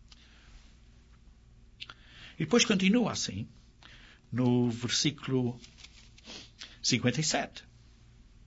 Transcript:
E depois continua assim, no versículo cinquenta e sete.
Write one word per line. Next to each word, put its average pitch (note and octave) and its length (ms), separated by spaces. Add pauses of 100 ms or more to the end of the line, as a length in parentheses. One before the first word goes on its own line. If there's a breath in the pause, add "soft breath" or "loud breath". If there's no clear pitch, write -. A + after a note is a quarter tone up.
(2250 loud breath)
E - 60
depois A#3 240
continua F#3+ 480
assim, G2+ 340 (840 soft breath)
no B2 380
versículo B2 920 (1200 loud breath)
cinquenta B2 380
e D#3 40
sete. - 380 (840)